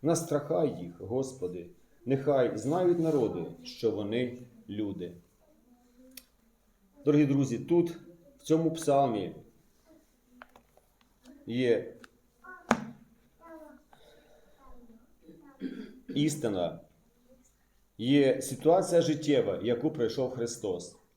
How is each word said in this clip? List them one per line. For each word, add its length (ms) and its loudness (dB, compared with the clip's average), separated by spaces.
Настрахай 760 0
їх, 200 -14
Господи. 640 -6
Нехай 500 2
знають 420 2
народи, 460 2
що 280 -2
вони 480 -4
люди. 440 -6
Дорогі 220 6
друзі, 320 0
тут, 320 2
в 40 -20
цьому 280 2
псалмі, 600 0
є 480 2
істина, 680 -2
є 440 4
ситуація 580 4
життєва, 600 2
яку 280 0
пройшов 400 -2
Христос. 680 -6